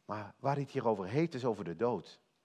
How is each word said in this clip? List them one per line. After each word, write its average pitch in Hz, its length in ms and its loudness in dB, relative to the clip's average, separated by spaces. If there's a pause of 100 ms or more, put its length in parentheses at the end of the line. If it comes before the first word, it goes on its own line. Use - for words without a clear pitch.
Maar 104 340 -8
waar 135 140 2
hij 139 80 -2
het 135 100 -8
hier 120 160 0
over 98 200 2
heeft, 156 260 2
is 127 120 -2
over 104 180 0
de 85 120 -6
dood. 123 460 0 (240)